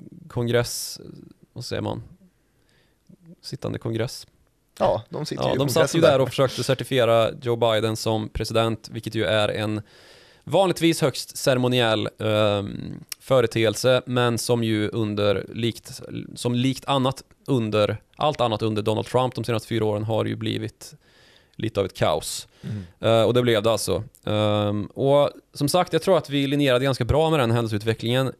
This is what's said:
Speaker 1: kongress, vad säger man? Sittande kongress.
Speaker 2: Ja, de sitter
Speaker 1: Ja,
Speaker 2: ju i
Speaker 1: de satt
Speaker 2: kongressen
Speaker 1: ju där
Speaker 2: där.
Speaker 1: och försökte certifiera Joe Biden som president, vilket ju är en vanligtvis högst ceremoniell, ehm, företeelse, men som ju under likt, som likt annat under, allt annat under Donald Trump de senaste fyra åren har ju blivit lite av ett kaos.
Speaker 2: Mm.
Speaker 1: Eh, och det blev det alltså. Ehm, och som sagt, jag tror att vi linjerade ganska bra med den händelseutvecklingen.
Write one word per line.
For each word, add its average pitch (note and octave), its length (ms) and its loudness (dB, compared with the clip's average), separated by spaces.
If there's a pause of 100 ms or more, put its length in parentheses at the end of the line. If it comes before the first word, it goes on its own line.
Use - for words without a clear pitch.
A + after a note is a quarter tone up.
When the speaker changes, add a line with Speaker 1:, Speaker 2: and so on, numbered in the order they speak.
(300)
Speaker 1:
kongress, A#2+ 720 -4 (540)
vad A#2+ 120 -12
säger G#2 160 -6
man? A2+ 220 -6 (1400)
Sittande A2+ 380 -8
kongress. A2+ 480 -6 (520)
Speaker 2:
Ja, F#3 300 0
de D3+ 160 -8
sitter - 180 -6
Speaker 1:
Ja, B2+ 60 0
Speaker 2:
ju B2+ 60 0
i - 20 0
Speaker 1:
de C#3 120 0
satt A#2+ 60 -2
Speaker 2:
kongressen E3 220 2
Speaker 1:
ju E3 40 2
där E3 100 8
Speaker 2:
där. C3+ 100 4
Speaker 1:
och C3 80 0
försökte B2+ 340 0
certifiera A#2 640 2 (120)
Joe A#2+ 140 0
Biden A2 400 2
som A2 340 -2
president, A2+ 640 -2
vilket A2 240 -8
ju A2 100 0
är G#2+ 240 2
en G#2+ 320 -2 (640)
vanligtvis E3 580 2
högst - 360 -2
ceremoniell, B2 720 2 (100)
ehm, G#2+ 840 0 (160)
företeelse, B2 840 2
men B2 320 0
som A#2 260 0
ju G#2+ 260 0
under G#2 640 -2
likt, A#2 480 -6 (340)
som A#2+ 200 -2
likt B2+ 300 -2
annat C3+ 380 -2 (240)
under, G#2+ 500 2 (180)
allt D3 260 0
annat A2+ 200 0
under A2 200 0
Donald A2 260 0
Trump B2 280 0
de A#2 80 -6
senaste A2 240 -4
fyra A2 180 0
åren G#2+ 180 0
har A2 220 -2
ju A2 100 -4
blivit G#2+ 580 -8 (640)
lite - 220 -4
av G2 60 2
ett - 120 -8
kaos. - 500 -2 (140)
Speaker 2:
Mm. G#2 220 -8 (160)
Speaker 1:
Eh, A2+ 280 4
och A#2 60 2
det B2 80 2
blev A#2 220 2
det A#2 80 2
alltså. G2+ 320 -2 (220)
Ehm, G#2 600 0
och C#3 440 2 (240)
som D3 160 -2
sagt, F3+ 240 0
jag E3 80 2
tror F#3 160 4
att C#3+ 120 -4
vi C#3 180 0
linjerade C3+ 380 2
ganska C3 200 0
bra D3 240 2
med D#3+ 100 2
den A#2+ 120 2
händelseutvecklingen. A#2 880 0